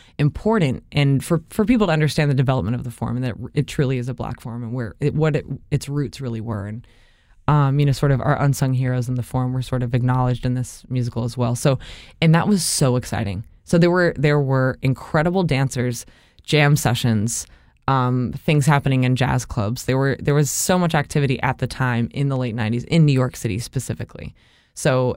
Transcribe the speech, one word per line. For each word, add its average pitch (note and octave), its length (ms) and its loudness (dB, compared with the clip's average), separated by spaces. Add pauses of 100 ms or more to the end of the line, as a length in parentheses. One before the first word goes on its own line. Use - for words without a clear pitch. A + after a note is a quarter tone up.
(180)
important. D3+ 720 0
And C#3 320 2
for, E3 280 0
for A3 120 0
people G#3+ 240 4
to D#3+ 60 2
understand D3+ 380 2
the C3 40 0
development B2 400 0
of B2 100 -6
the B2 60 -8
form A#2 240 -6
and B2+ 80 -4
that B2 120 -4 (180)
it D3 140 -2
truly C3 320 -2
is B2 100 -6
a B2+ 60 -6
Black - 260 -8
form A#2+ 220 -10
and A2+ 100 -8
where A#2+ 260 -6
it, D3 140 0
what D3+ 220 2
it, - 100 -4 (240)
its - 180 -2
roots C#3+ 320 -6
really A#2 220 -6
were. G#2+ 240 -6
And, G#2+ 220 -12 (600)
um, C#3+ 320 2
you C#3+ 60 2
know, C#3+ 60 4
sort C#3 200 2
of B2+ 80 2
our C#3+ 220 0
unsung C3+ 320 0
heroes B2+ 340 -2
in B2+ 80 -4
the A#2+ 80 -4
form B2+ 300 -4
were B2+ 80 -4
sort B2+ 220 -4
of B2 100 -2
acknowledged B2+ 500 0
in B2+ 120 -2
this - 340 -8
musical A#2+ 340 -2
as A#2+ 140 -6
well. A#2+ 180 0
So, C3+ 220 2 (420)
and E3 140 6
that E3+ 140 4
was G3 160 2
so B2+ 320 2
exciting. G#2+ 480 -4 (200)
So - 140 2
there E3+ 140 6
were, F3 260 2
there D3 220 2
were C3 420 0
incredible E3 600 0
dancers, C3 600 -2 (380)
jam D3 340 4
sessions, A2+ 720 0 (420)
um, B2+ 480 0
things D3 300 2
happening C3+ 380 2
in B2+ 120 2
jazz B2+ 300 0
clubs. A2+ 400 -4
There B2+ 100 0
were, C3+ 240 0
there D3 140 0
was C#3+ 160 2
so - 300 0
much E3+ 160 0
activity C#3+ 480 0
at C3 160 -2
the B2+ 80 -4
time A#2 440 -2
in C#3 180 -2
the C3+ 80 -2
late A#2+ 180 -4
nineties A#2+ 300 -2
in D#3+ 200 4
New C#3+ 80 6
York B2+ 220 2
City A2 240 -4
specifically. - 720 -8 (400)
So, B2+ 440 0